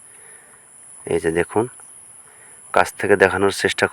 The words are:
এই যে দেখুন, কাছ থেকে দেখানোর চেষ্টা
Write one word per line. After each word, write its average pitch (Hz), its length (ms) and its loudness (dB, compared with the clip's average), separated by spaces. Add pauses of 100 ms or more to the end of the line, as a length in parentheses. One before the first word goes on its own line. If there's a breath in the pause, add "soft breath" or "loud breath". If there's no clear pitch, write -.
(1040 loud breath)
এই 85 180 -4
যে 85 60 -2 (100)
দেখুন, 104 260 -2 (1120 loud breath)
কাছ 90 120 2 (120)
থেকে 101 240 2
দেখানোর 95 380 2
চেষ্টা - 320 -2